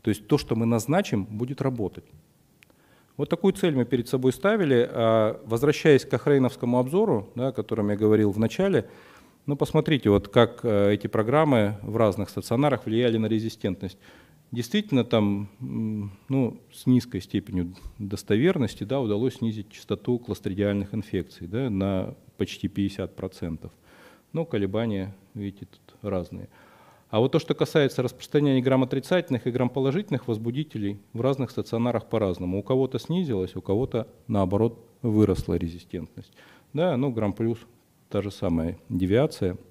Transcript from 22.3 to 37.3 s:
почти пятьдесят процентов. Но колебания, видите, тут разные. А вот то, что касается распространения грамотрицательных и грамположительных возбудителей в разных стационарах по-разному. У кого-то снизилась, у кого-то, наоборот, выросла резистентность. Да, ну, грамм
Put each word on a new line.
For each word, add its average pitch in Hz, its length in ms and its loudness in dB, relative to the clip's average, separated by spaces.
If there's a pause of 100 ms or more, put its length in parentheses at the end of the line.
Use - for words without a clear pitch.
почти - 320 -6
пятьдесят 98 480 -4
процентов. 90 560 -10 (600)
Но 160 100 -2
колебания, 101 720 -4 (160)
видите, 101 340 -10
тут - 360 -20
разные. 92 480 -6 (580)
А 110 120 2
вот 135 120 2
то, 165 60 2
что 151 160 -2
касается 143 480 0
распространения 135 580 0
грамотрицательных 131 840 0
и 127 40 0
грамположительных 131 760 0
возбудителей 113 720 -4 (140)
в 113 80 -6
разных 131 300 0
стационарах 117 580 -2
по-разному. 92 500 0
У 101 40 -4
кого-то 131 360 0
снизилась, 131 580 -2
у 92 60 -10
кого-то, 110 460 -2 (180)
наоборот, 104 580 2 (180)
выросла 107 520 2
резистентность. 85 800 -8 (420)
Да, 160 220 0
ну, 135 160 -2
грамм 107 200 -2